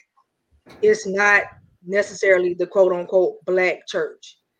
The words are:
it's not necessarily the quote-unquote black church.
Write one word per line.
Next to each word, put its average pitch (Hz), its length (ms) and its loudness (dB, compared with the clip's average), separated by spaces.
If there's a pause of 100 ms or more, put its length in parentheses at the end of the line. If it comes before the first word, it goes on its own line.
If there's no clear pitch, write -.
(800)
it's 214 260 0
not 202 380 0 (420)
necessarily 185 680 0
the 180 120 -4
quote-unquote 180 800 0
black 185 420 -2
church. - 520 -10 (220)